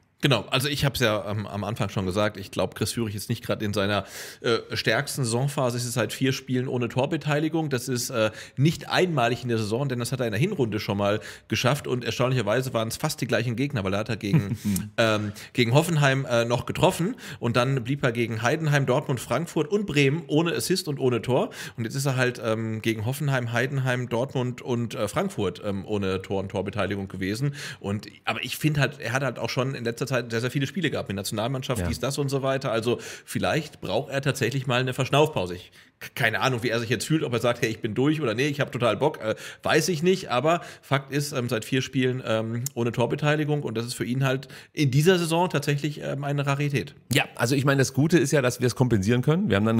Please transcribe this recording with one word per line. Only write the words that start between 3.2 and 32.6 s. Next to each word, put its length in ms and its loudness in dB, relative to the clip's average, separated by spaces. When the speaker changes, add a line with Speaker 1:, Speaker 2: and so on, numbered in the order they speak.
Speaker 1:
nicht 160 -4
grad 180 -4
in 120 -2
seiner, 300 0
äh, 160 2
stärksten 480 0
Saisonphase, 540 0
es 80 -4
ist 80 -6
seit 220 0
vier 180 2
Spielen 340 -2
ohne 220 -2
Torbeteiligung, 800 0
das 220 -2
ist, 180 -2
äh, 220 2
nicht 320 2
einmalig 540 2
in 80 -4
der 80 2
Saison, 280 0
denn 120 -2
das 140 -4
hat 80 -2
er 60 0
in 60 -2
der 80 0
Hinrunde 400 2
schon 160 -2
mal 240 2
geschafft 380 0
und 200 -2
erstaunlicherweise 640 0
waren's 240 -2
fast 240 -2
die 60 -2
gleichen 280 0
Gegner, 300 -2
weil 80 0
er 60 0
hat 100 -2
er 80 -2
gegen, 400 0
Speaker 2:
<laughs> 200 -6
Speaker 1:
ähm, 360 2
gegen 220 4
Hoffenheim, 500 6
äh, 220 2
noch 180 0
getroffen 520 2
und 200 0
dann 260 2
blieb 180 -2
er 100 2
gegen 280 -2
Heidenheim, 460 2
Dortmund, 340 2
Frankfurt 500 -2
und 140 0
Bremen 440 2
ohne 260 2
Assist 340 -2
und 100 -4
ohne 220 2
Tor 300 0
und 80 -4
jetzt 120 -6
ist 100 -2
er 100 0
halt, 260 0
ähm, 380 -2
gegen 240 -2
Hoffenheim, 480 -2
Heidenheim, 560 -2
Dortmund 540 -2
und, 320 -2
äh, 120 -2
Frankfurt, 560 -2
ähm, 220 -4
ohne 380 -2
Tor 180 -4
und 80 -6
Torbeteiligung 600 -4
gewesen 480 -4
und, 280 -4
aber 180 -4
ich 140 -6
find 220 0
halt, 220 0
er 120 -4
hat 100 0
halt 160 -4
auch 120 -4
schon 240 -2
in 100 -8
letzter 220 -4
Zeit 80 -2
sehr, 120 -2
sehr 120 -2
viele 160 -2
Spiele 240 -2
gehabt 160 -4
mit 80 -4
Nationalmannschaft, 640 -4
Speaker 2:
Ja. 80 0
Speaker 1:
dies, 100 -2
das 200 -2
und 100 0
so 120 -2
weiter. 300 -2